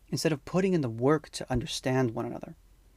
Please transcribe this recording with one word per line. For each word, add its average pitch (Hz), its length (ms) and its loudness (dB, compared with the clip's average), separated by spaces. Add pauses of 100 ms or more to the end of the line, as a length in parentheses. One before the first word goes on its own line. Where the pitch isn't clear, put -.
(100)
instead 160 220 0
of 143 120 -4
putting 185 300 2
in 165 60 4
the 127 80 0
work 127 420 2
to - 200 -10
understand 131 600 0
one 117 160 -6
another. - 300 -10 (400)